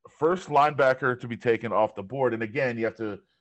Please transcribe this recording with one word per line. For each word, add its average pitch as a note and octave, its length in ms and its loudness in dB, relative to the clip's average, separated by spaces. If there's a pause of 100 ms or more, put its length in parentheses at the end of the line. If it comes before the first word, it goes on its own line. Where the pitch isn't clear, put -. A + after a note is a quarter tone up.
first F3 400 -2
linebacker C#3 680 2
to C3 80 -10
be A#2 100 -8
taken A2+ 340 0
off G#2 240 2
the G2+ 60 -8
board. B2 320 -2
And A2+ 80 -6
again, A#2 360 -4
you A2+ 80 -2
have A2 100 -4
to G#2 240 -8 (220)